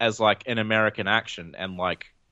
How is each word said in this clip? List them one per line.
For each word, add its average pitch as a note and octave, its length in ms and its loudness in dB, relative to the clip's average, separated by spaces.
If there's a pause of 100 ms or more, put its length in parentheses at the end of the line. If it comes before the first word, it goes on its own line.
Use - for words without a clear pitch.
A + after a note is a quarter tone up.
as, A2+ 180 0
like, G#2+ 300 4
an A#2 100 -2
American A2 480 2
action, F#2+ 500 -2
and, F#2 200 -10
like, F2+ 300 -4 (260)